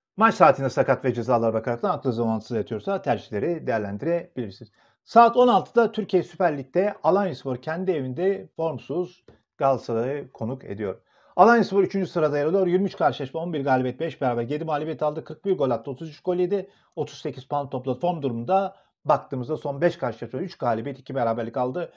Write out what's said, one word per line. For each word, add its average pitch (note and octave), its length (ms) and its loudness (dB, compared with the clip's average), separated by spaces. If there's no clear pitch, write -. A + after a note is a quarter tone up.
Maç G#3+ 180 4
saatinde C#3 340 6
sakat C3 360 2
ve B2+ 80 2
cezalar A2+ 400 2
bakaraktan A#2+ 360 -2
aklı C#3 240 -2
zamansız A2+ 440 -2
yatıyorsa G#2 440 -4
tercihleri B2+ 640 -4
değerlendirebilirsiniz. A2+ 1040 -4
Saat A3+ 340 6
on B3 100 8
altıda A3 440 4
Türkiye F#3 320 0
Süper D#3+ 340 0
Lig'de F#3 460 -2
Alanyaspor D#3+ 540 0
kendi F3 340 -4
evinde E3 640 -2
formsuz E3 680 -6
Galatasaray'ı C3 760 -2
konuk B2 340 -8
ediyor. G2+ 360 -6
Alanyaspor G3+ 480 6
üçüncü G3 240 -2
sırada D3+ 300 0
yer C#3+ 80 0
alıyor. F#3 220 2
Yirmi F#3 180 2
üç - 120 -6
karşılaşma, D3 420 -2
on E3+ 140 -6
bir D3 100 -4
galibiyet, B2+ 360 0
beş D#3+ 220 -6
beraber, A#2+ 220 0
yedi D3 220 -6
mağlubiyet D#3 380 -4
aldı. D3 200 -2
Kırk - 220 -14
bir F#3+ 120 0
gol C#3 120 2
attı, A#2 220 -4
otuz D#3+ 180 -12
üç D3 120 -20
gol F3+ 140 -2
yedi, F3+ 340 0
otuz D3+ 220 -6
sekiz C3 280 -10
puan C#3+ 240 -4
topladı. B2+ 300 -4
Form F3 220 -2
durumunda C#3 540 0
baktığımızda C#3+ 520 -2
son C#3+ 240 -8
beş E3+ 160 2
karşılaşma B2 420 -6
üç F3 180 -8
galibiyet, B2 420 -2
iki - 160 -10
beraberlik A#2 420 -2
aldı. C3 400 -4